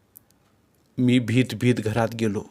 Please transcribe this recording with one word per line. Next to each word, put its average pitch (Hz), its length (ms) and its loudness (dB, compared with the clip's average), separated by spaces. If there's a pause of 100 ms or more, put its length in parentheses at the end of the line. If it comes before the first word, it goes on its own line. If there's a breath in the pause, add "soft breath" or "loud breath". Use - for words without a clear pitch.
(1000)
मी 123 200 4
भीत 120 360 0
भीत 120 200 2
घरात 113 400 -2
गेलो. 107 360 -4